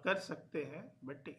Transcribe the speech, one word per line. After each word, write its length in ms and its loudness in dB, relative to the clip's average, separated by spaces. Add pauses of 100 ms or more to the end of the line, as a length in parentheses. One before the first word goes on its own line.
कर 140 8 (100)
सकते 360 0
हैं, 200 -8 (240)
but 200 -8 (100)